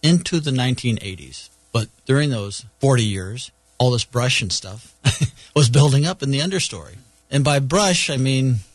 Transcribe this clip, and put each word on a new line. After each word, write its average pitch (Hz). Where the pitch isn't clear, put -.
into 170
the 147
nineteen 123
eighties. 78
But 110
during 143
those 104
forty 131
years, 98
all 123
this 120
brush 123
and 92
stuff -
<laughs> -
was 139
building 139
up 180
in 139
the 139
understory. 151
And 143
by 143
brush, 175
I 135
mean 131